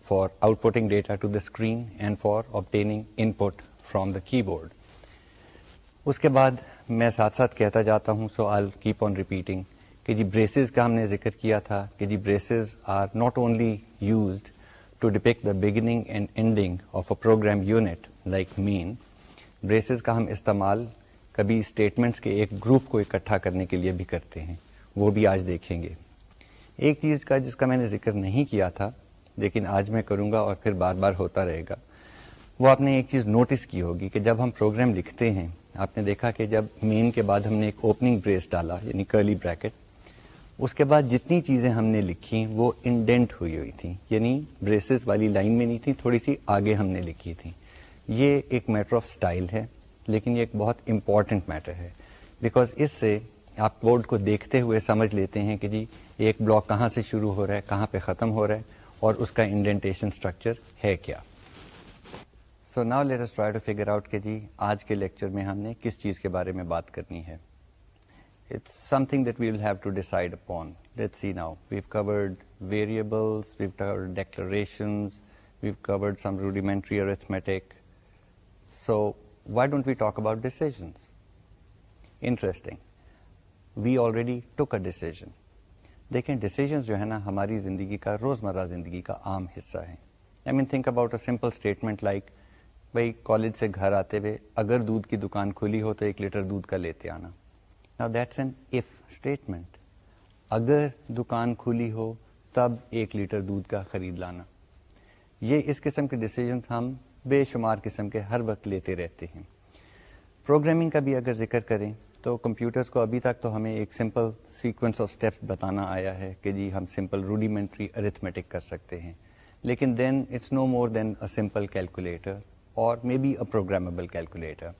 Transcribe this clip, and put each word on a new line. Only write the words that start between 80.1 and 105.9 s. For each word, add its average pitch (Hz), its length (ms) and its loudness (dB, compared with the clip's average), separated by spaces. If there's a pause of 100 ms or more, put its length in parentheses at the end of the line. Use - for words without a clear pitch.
about 110 240 -2
decisions؟ 113 580 -8 (1200)
Interesting۔ 92 520 -6 (1040)
We 127 180 2
already 117 340 -2 (220)
took 123 180 -2
a 90 120 -6
decision۔ - 500 -12 (720)
دیکھیں 127 220 -2
ڈیسیژنز 139 500 -2
جو 107 140 -2
ہے 104 60 -2
نا 107 200 -6
ہماری 101 340 -2
زندگی 98 380 -6
کا، 104 240 -4
روزمرہ 107 440 -4
زندگی 87 360 -8
کا - 120 -10 (120)
عام 95 200 -6 (120)
حصہ - 200 -12
ہیں۔ 85 180 -12 (540)
I - 20 -2
mean 135 220 2
think 131 180 0
about 120 160 2
a 113 120 -6 (100)
simple 123 260 -2
statement 104 520 -4
like، 98 200 -2 (680)
بھائی 117 200 0 (100)
کالج 110 320 0
سے 113 200 -2
گھر 98 160 0
آتے 101 280 0
ہوئے 107 180 -4 (180)
اگر 117 260 2
دودھ 110 260 -2
کی - 80 -2
دکان 101 360 -4
کھلی 107 300 -2
ہو 107 120 -2
تو 107 120 -4
ایک 104 160 -4
لیٹر 98 220 -4
دودھ 95 240 -4
کا 95 100 -4
لیتے 85 320 -8
آنا۔ 85 200 -12 (720)
Now 117 120 -4
that's 123 320 -2
an 131 80 -6 (220)
if - 180 -2 (240)
statement۔ 98 640 -8 (680)
اگر 135 380 2 (220)
دکان 117 460 -2
کھلی 117 360 -4
ہو 110 220 -6 (400)
تب 123 180 4 (180)
ایک 113 260 -4
لیٹر 101 260 -4
دودھ 95 280 -6
کا 101 220 -6
خرید 92 280 -8
لانا۔ 90 240 -12 (960)
یہ 135 240 2
اس 151 160 -4
قسم 143 260 -2